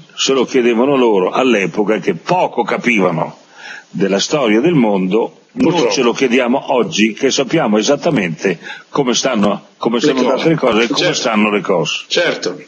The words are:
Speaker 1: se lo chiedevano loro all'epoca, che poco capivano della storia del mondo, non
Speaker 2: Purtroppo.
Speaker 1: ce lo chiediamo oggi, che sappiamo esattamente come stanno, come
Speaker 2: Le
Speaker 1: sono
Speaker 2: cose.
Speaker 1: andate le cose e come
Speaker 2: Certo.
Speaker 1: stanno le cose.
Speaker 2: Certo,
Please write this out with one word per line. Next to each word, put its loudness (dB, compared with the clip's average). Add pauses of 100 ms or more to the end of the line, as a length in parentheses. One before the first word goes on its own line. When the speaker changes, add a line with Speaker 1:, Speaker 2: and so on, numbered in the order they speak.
(160)
Speaker 1:
se 0
lo 2
chiedevano 2
loro 4
all'epoca, 0
che -2
poco -2
capivano -2 (540)
della 0
storia 0
del 2
mondo, 0 (120)
non 0
Speaker 2:
Purtroppo. 0
Speaker 1:
ce 0
lo 2
chiediamo 0
oggi, 0
che 0
sappiamo 0
esattamente 0 (300)
come 0
stanno, 0 (100)
come -2
Speaker 2:
Le 2
Speaker 1:
sono 2
Speaker 2:
cose. 0
Speaker 1:
andate 0
le 2
cose 2
e 2
come -2
Speaker 2:
Certo. 0
Speaker 1:
stanno 0
le 0
cose. -2
Speaker 2:
Certo, -4